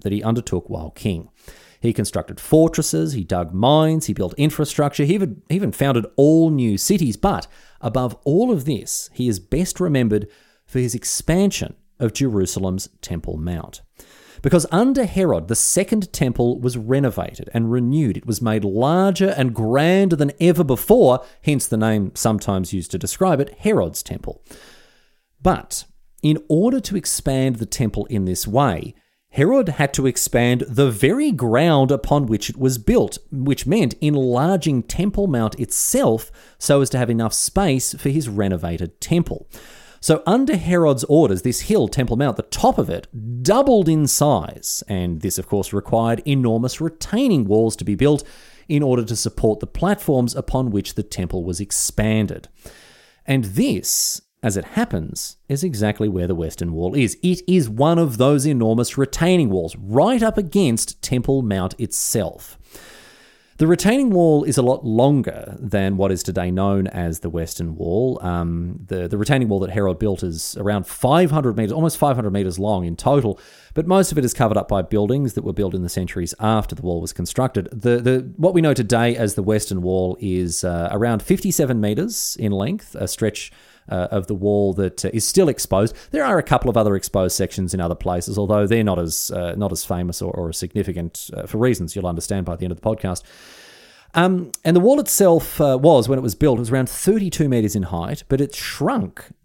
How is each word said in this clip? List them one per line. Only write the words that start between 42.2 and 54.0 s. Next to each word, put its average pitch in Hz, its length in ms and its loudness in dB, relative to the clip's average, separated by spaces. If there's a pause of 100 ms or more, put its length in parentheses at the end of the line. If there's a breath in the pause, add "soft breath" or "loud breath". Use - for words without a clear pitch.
the 110 60 -4
top - 340 0
of - 100 0
it, - 200 -6 (360)
doubled 208 460 4
in 156 160 2
size, - 800 0
and 87 340 -4
this, 92 180 -4
of - 80 -8
course, 101 260 -2
required 113 520 0
enormous 123 540 0
retaining 165 680 0
walls 110 320 2
to - 60 -8
be 104 120 -2
built 139 280 2 (460 loud breath)
in 147 140 2
order 127 200 2
to 110 120 -6
support 107 440 -2
the - 60 -10
platforms 143 680 0
upon 131 340 -2
which 98 240 -4
the 107 100 -4
temple 92 400 -6
was 85 160 -6
expanded. 104 880 -2 (800 loud breath)
And 135 200 0
this, - 760 -2 (220)